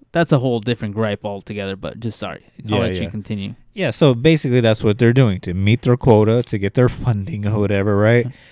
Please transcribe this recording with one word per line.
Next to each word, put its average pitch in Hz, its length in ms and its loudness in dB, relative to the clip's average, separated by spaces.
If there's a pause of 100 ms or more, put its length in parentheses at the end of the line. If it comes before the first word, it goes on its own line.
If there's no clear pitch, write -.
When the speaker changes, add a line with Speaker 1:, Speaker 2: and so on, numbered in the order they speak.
(140)
Speaker 1:
That's - 180 0
a 139 80 6
whole 120 220 -2
different 110 340 -4
gripe 107 300 -4
altogether, 101 500 -8
but 92 240 -10
just 113 180 -8
sorry. 92 280 -12 (180)
I'll 107 120 -2
Speaker 2:
Yeah, 101 40 2
Speaker 1:
let 92 160 -2
you 90 60 -4
Speaker 2:
yeah. 85 80 -6
Speaker 1:
continue. 101 460 -8 (180)
Speaker 2:
Yeah, 180 160 -4
so 135 240 2
basically 127 480 2
that's 110 200 2
what 107 160 0
they're 120 140 4
doing 120 300 2
to 90 120 -6
meet 98 280 2
their 123 160 2
quota, 110 460 4
to - 140 -6
get 98 180 -4
their 127 140 4
<laughs> - 140 -8
funding 107 420 -4
or 104 140 -2
whatever, 101 380 0
right? 117 300 2
Speaker 1:
Mm-hmm. 127 80 -12 (160)